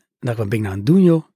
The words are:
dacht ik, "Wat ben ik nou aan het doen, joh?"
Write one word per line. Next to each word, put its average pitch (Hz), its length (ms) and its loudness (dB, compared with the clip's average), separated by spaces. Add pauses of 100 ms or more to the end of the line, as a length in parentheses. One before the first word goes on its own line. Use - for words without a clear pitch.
(280)
dacht 120 60 -4
ik, 110 40 -8
"Wat 107 120 -6
ben 117 80 -2
ik 107 60 -4
nou 98 140 -6
aan - 80 -8
het - 20 0
doen, 185 160 4
joh?" 165 200 2 (120)